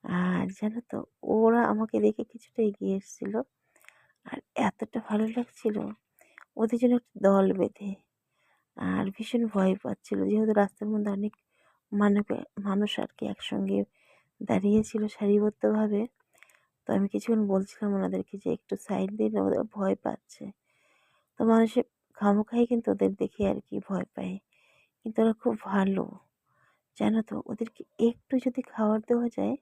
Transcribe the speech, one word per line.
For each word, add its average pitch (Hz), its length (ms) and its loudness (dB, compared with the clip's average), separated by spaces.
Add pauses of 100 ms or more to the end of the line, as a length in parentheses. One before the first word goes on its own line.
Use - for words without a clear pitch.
আর 180 440 -2
জানো 214 420 -6
তো, - 100 -8 (240)
ওরা 226 440 4
আমাকে 214 340 0
দেখে 214 240 2
কিছুটা - 380 -8
এগিয়ে 202 340 0
এসেছিল। 196 380 -8 (880)
আর - 140 -12 (160)
এতটা 220 540 -4
ভালো 220 200 0
লাগছিল 226 480 -4 (800)
ওদের 226 220 0
জন্য 247 160 4
একটা - 220 -4
দল 196 360 6
বেঁধে। 196 380 -4 (880)
আর 185 340 -2
ভীষণ 226 360 -4
ভয় 190 300 2
পাচ্ছিল, 208 420 -6 (100)
যেহেতু 214 240 2
রাস্তার 208 360 0
মধ্যে 208 220 -2
অনেক 202 240 -4 (580)
মানুষ, 208 320 4 (360)
মানুষ 202 300 0 (100)
আর - 180 -6
কি 214 80 -6
একসঙ্গে 196 520 -4 (640)
দাঁড়িয়েছিল 208 680 2
সারিবদ্ধভাবে। 214 920 0 (840)
তো - 80 -8
আমি 196 160 2
কিছুক্ষণ 214 380 0
বলছিলাম 196 480 -2
ওনাদেরকে 190 440 -4
যে, 190 140 -6
"একটু - 240 -6
সাইড 190 340 -4
দিন," 214 280 -2
ওরা 196 240 0
ভয় 196 340 -2
পাচ্ছে। - 480 -10 (960)
তো - 40 -
মানুষে 226 360 4 (360)
খামোখাই 214 500 2
কিন্তু 233 240 -2
ওদের 196 240 2
দেখে - 340 -4
আর 196 120 0
কি - 180 -12
ভয় 190 260 -6
পায়, 190 340 -10 (680)
কিন্তু 220 160 -2
ওরা 220 100 4
খুব 220 280 -2
ভালো, 196 440 0 (920)
জানো 220 240 2
তো। - 240 -8
ওদেরকে - 360 -8 (160)
একটু 233 400 0
যদি 247 240 -2
খাবার 214 380 0
দেওয়া 240 280 0
যায় 214 320 -2